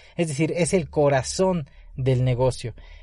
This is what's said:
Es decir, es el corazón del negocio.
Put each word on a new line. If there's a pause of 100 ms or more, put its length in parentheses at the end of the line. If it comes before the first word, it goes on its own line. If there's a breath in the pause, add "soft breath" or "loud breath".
(160 soft breath)
Es
decir,
es
el
corazón (260 soft breath)
del
negocio. (300 soft breath)